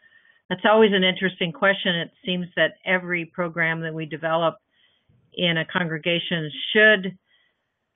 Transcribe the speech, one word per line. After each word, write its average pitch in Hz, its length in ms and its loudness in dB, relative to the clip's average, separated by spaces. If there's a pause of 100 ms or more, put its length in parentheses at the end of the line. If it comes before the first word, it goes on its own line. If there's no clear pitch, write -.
(480)
That's 180 160 -6
always 220 280 6
an 190 120 2
interesting 185 480 -2
question. 196 440 0
It 156 140 -6 (140)
seems 180 220 -6 (100)
that 156 280 0
every 175 420 -2
program 165 560 -4
that 160 120 -8
we 156 120 -8
develop 160 500 -2 (760)
in 170 240 0
a 160 60 -2
congregation 165 840 -4 (220)
should 214 460 4 (760)